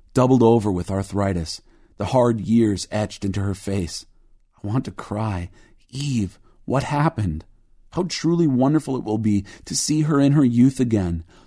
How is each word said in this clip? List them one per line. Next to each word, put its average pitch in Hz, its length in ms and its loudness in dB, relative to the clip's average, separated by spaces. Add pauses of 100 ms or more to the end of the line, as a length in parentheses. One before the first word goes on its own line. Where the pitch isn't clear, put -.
(140)
doubled 127 280 4
over 113 300 4
with 90 180 -4
arthritis, 95 720 -4 (360)
the 98 100 -6
hard 120 340 2
years 107 500 2
etched 104 340 -6
into 98 160 -4
her 98 140 -2
face, 95 520 -6 (560)
I - 40 -8
want 117 200 -4
to - 60 -12
cry, 101 580 -6 (400)
"Eve, 131 480 -4 (260)
what 131 200 -2
happened?" 113 600 -2 (460)
How 180 140 -4
truly 170 420 0
wonderful 135 500 2
it - 80 -6
will 107 140 -2
be 104 260 0 (220)
to - 100 -8
see 151 260 0
her 151 160 2
in 139 140 4
her 147 120 4
youth 123 360 4
again, 92 420 0 (240)